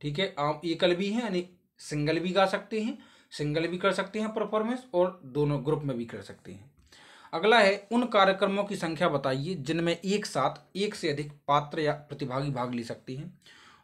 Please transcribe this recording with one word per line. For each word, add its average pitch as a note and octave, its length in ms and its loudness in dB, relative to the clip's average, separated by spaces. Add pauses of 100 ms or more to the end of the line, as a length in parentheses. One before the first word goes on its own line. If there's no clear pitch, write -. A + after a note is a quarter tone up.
ठीक D3 160 -4
है, F#3+ 200 -2
आ-, D3+ 260 0
एकल F3 300 2
भी G3 160 0
हैं, A#3+ 120 0
यानी F3+ 280 -4 (280)
सिंगल D3+ 400 -2
भी F3+ 120 -2
गा F#3+ 160 6
सकते G#3 340 -4
हैं, A#3+ 180 -4 (320)
सिंगल D#3 360 -2
भी F3 120 -4
कर F#3+ 140 2
सकते G3 280 -4
हैं G#3+ 140 -4
परफॉर्मेंस, A3 600 -2
और F3+ 300 2
दोनों D3 420 0
ग्रुप D3+ 160 0
में C3+ 140 -4
भी A#2 80 -6
कर G#2+ 180 -10
सकते - 300 -18
हैं। - 220 -20 (600)
अगला G#3+ 240 6
है, G3+ 340 4
उन A#3+ 140 2
कार्यक्रमों G3 580 4
की G3+ 120 -6
संख्या E3 320 0
बताइए C#3+ 460 0
जिनमें E3 500 0
एक G3+ 220 0
साथ - 500 -2
एक G#3 180 -2
से E3+ 140 -4
अधिक C#3+ 240 -4 (160)
पात्र D3 320 2
या D3 120 2
प्रतिभागी C#3+ 580 -4
भाग B2 240 -4
ले A#2 100 -4
सकते A#2 320 -10
हैं। F3 240 -14 (440)